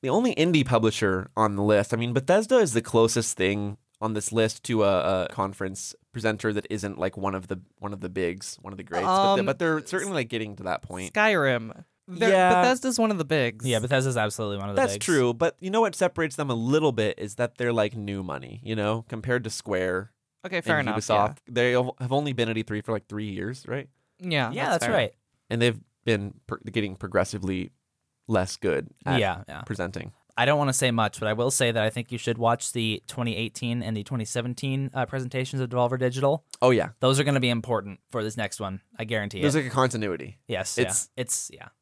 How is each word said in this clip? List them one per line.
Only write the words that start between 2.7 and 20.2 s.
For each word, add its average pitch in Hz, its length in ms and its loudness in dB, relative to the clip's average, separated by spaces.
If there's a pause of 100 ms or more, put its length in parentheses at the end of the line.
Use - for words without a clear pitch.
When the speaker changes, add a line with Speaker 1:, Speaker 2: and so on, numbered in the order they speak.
Speaker 1:
the 117 80 4
closest 113 540 2
thing 101 420 0 (240)
on 110 120 -2
this 107 180 -4
list 110 340 2
to 110 180 2
a, 95 420 2
a - 40 -8
conference 98 680 -6 (160)
presenter 110 420 -2
that 104 160 -4
isn't, 101 300 -6
like, 95 180 -2
one 98 180 -2
of 95 120 -6
the, 95 120 -6 (200)
one 101 140 -8
of 98 80 -12
the 92 80 -8
bigs, 92 520 -4
one 95 120 -14
of 95 40 -14
the 98 60 -12
greats. 175 220 -4
But 196 300 4
they, 196 60 2
Speaker 2:
Um, - 60 0
Speaker 1:
but 135 120 -2
they're 160 260 0
certainly, 190 300 -4
like, 123 140 -2
getting 107 280 -6
to 98 60 -14
that 92 200 -4
point. 92 300 -10
Speaker 2:
Skyrim. 147 680 0 (240)
They're, 180 220 0
Speaker 1:
Yeah. 180 320 6
Speaker 2:
Bethesda's 254 380 2
one 226 100 4
of 208 80 0
the 160 80 -2
bigs. 123 400 0
Speaker 3:
Yeah, 120 140 2
Bethesda's 131 380 2
absolutely 107 420 -2
one 98 100 -6
of 101 60 -2
the 135 60 4
Speaker 1:
That's 196 120 2
Speaker 3:
bigs. 101 120 -4
Speaker 1:
true, 127 280 4
but 143 260 0
you 185 120 -6
know 220 100 4
what 208 140 2
separates 165 400 0
them 139 160 -2
a 120 40 0
little 139 360 4
bit 110 260 0
is 104 180 -8
that 120 220 -4
they're, 120 160 0
like, 110 220 0
new 101 260 -6
money, 71 420 -8
you 110 120 -4
know, 110 340 -2
compared 117 360 -2
to 110 40 -6
Square 92 600 -2 (340)